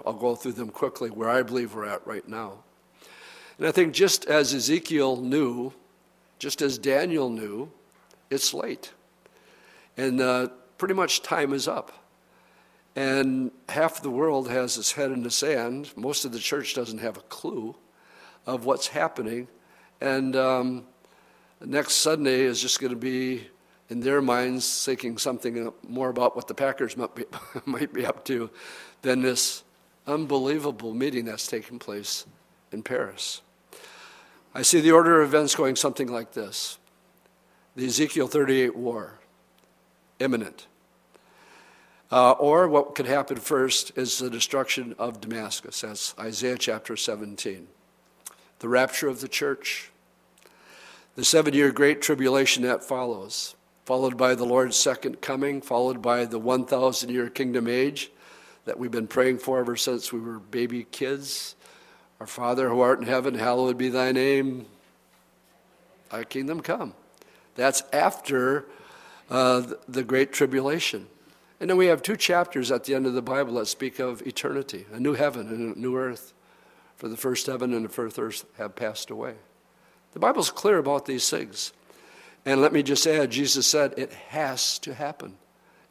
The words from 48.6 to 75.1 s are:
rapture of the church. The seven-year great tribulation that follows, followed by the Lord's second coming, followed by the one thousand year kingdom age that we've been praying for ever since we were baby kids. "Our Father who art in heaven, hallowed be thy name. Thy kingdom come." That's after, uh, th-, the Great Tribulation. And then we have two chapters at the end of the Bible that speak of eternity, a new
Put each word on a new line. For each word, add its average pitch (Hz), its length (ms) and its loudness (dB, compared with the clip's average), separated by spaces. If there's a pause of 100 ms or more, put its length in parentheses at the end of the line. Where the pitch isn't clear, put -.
rapture 131 400 2
of 123 100 -4
the 131 80 -8
church. - 640 -4 (1300)
The 123 80 0
seven-year 147 480 6
great 143 280 4
tribulation 131 640 2
that 123 180 0
follows, 120 720 -6 (280)
followed 127 320 0
by 127 200 4
the 120 100 -2
Lord's 123 320 4
second 131 420 0
coming, 139 400 -2
followed 123 420 0
by 120 220 2
the 113 160 -4
one 127 260 2
thousand 127 440 2
year 123 200 -2
kingdom 123 380 0
age 135 420 0 (540)
that - 160 -6
we've 123 100 -4
been 113 180 -2
praying 127 320 2
for 131 200 0
ever 120 160 0
since 123 380 -4
we 113 80 -4
were 113 180 -10
baby 117 520 -4
kids. 139 640 -6 (640)
"Our 107 60 -14
Father 123 420 0
who 120 100 4
art 127 220 6
in 117 60 -8
heaven, 127 260 2
hallowed 123 440 2
be 127 120 0
thy 127 240 2
name. 135 540 2 (1400)
Thy 113 140 -8
kingdom 139 380 -6
come." 156 320 -4 (640)
That's 131 360 4
after, 143 720 2 (640)
uh, 127 340 4
th-, 117 140 -10 (100)
the 127 160 -4
Great 131 280 2
Tribulation. 135 760 0 (520)
And 170 100 -2
then 185 60 4
we 185 120 8
have 160 140 6
two 208 140 -2
chapters 170 560 2
at 123 140 0
the 135 100 0
end 131 100 2
of 127 80 0
the 127 80 -2
Bible 131 340 -2
that 110 100 -2
speak - 340 -6
of 123 260 -6
eternity, 135 680 -6
a 113 60 -8
new 139 140 2